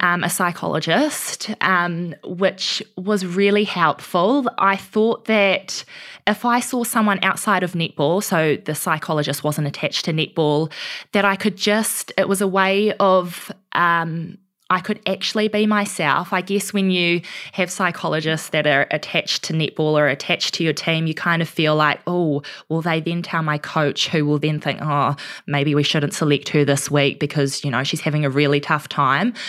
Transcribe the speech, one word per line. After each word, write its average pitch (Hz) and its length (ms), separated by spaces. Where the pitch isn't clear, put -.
um, 175 220
a 180 60
psychologist, 175 1300
um, 175 640
which 190 580
was 190 300
really 202 380
helpful. 190 840
I 196 160
thought 220 500
that 202 580
if 214 180
I 240 140
saw 240 240
someone 214 400
outside 190 400
of 175 80
netball, 165 520
so 160 320
the 151 100
psychologist 151 680
wasn't 151 220
attached - 400
to 165 80
netball, 156 580
that 202 120
I 196 100
could 190 220
just, - 640
it 190 100
was 196 100
a 202 80
way 196 520
of, 185 520
um, 165 640
I 180 100
could 208 260
actually 196 400
be 208 180
myself. 185 640
I 185 100
guess 196 300
when 196 200
you 175 300
have 180 180
psychologists 160 800
that 151 180
are 143 240
attached - 540
to - 80
netball 156 460
or 147 80
attached 143 480
to - 80
your 160 100
team, 160 340
you 160 80
kind 170 260
of 160 80
feel 151 260
like, 151 300
"Oh, 165 380
will 160 140
they 165 160
then 170 240
tell 165 180
my 151 160
coach, - 520
who 151 180
will 147 100
then 151 220
think, 147 240
'Oh, 143 320
maybe 143 260
we 147 80
shouldn't 143 320
select 147 360
her 151 140
this 143 280
week 143 280
because, 143 460
you 143 60
know, 123 120
she's 156 180
having 151 240
a 139 40
really 143 300
tough 151 280
time?'" 147 460